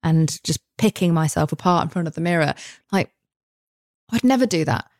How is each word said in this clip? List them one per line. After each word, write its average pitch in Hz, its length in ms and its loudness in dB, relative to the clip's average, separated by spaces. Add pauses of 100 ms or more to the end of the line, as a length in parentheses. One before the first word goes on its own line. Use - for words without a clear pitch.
and 160 400 2
just - 160 -4 (200)
picking 180 340 2
myself 160 400 0
apart 175 300 0
in 160 60 -4
front 170 200 -4
of 156 60 -12
the 165 60 -6
mirror. 165 340 0 (360)
Like, 190 200 -2 (1000)
I'd 233 120 -2
never 254 220 4
do 160 200 0
that - 220 -2 (120)